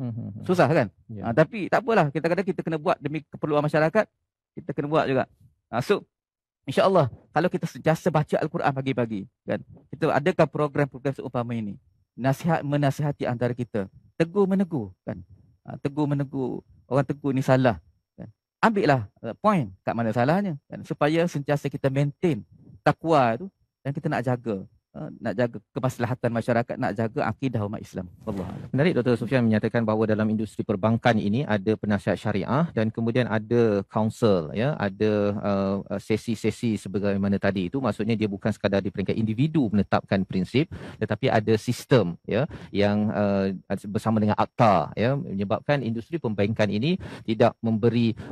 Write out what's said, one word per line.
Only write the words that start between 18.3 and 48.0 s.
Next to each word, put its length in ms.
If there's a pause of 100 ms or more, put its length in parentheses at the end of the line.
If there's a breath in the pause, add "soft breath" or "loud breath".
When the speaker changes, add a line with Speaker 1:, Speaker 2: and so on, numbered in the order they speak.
Speaker 2:
Ambillah, 480 (160)
uh, 160
point 320 (160)
kat 80
mana 240
salahnya, 480
kan? 160
Supaya 480
sentiasa 400
kita 240
maintain 480 (400)
takwa 560
tu 100 (380)
dan 80
kita 160
nak 160
jaga 400 (320)
eh, 120 (120)
nak 160
jaga 220 (180)
kemaslahatan 560
masyarakat, 480
nak 160
jaga 320
akidah 400
umat 160
Islam. 240 (160)
Wallahu 240
a'lam. 240
Speaker 1:
Menarik 240
Doktor 240
Sufian 240
menyatakan 400
bahawa 240
dalam 240
industri 320
perbankan 560
ini 240
ada 320
penasihat 400
syariah 560
dan 160
kemudian 400
ada 640
kaunsil, 640
ya, 240
ada, 320 (240)
uh, 480
uh, 160
sesi-sesi 800
sebagaimana 560
tadi 320
itu. 80
Maksudnya 400
dia 100
bukan 220
sekadar 320
di 80
peringkat 240
individu 560
menetapkan 560
prinsip, 480 (240 loud breath)
tetapi 320
ada 320
sistem, 640
ya, 240 (240 loud breath)
yang, 400
uh, 400 (380)
bersama 320
dengan 180
akta, 560
ya, 220
menyebabkan 640
industri 320
perbankan 560
ini 240 (320 loud breath)
tidak 320
memberi 560 (160 loud breath)